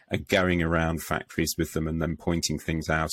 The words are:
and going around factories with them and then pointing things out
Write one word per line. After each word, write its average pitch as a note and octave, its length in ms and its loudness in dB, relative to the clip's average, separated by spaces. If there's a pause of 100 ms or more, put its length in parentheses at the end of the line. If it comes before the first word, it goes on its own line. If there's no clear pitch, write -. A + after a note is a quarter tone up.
and D#2 200 -4
going F#2 340 4
around E2 400 2
factories - 560 -2
with E2 140 -2
them D#2+ 160 -2
and D#2+ 120 -2
then D#2+ 160 -2
pointing E2 420 -2
things D#2+ 300 -4
out D#2 240 0